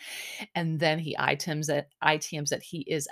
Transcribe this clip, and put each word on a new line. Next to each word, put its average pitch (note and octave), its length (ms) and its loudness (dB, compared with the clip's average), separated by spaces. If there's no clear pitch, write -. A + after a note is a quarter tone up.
And D#3+ 260 0
then D#3+ 200 4
he D#3 180 -4
I C#3 180 4
T D3+ 180 -4
Ms D3+ 160 0
it, D3 180 2
I D#3 160 6
T D#3 220 -6
Ms C#3+ 100 -2
that C3 120 0
he E3 260 -8
is D3+ 240 0